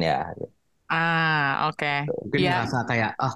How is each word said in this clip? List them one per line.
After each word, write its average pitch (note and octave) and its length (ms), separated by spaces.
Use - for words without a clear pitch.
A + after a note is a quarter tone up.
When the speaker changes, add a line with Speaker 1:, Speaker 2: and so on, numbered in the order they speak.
Speaker 1:
ya. C#2+ 60
Speaker 2:
Ah, D#3+ 800
oke. D#3 160
Speaker 3:
Mungkin - 320
Speaker 2:
Iya. F3+ 100
Speaker 3:
ngerasa F3 280
kayak, A#2 200
"Ah, - 120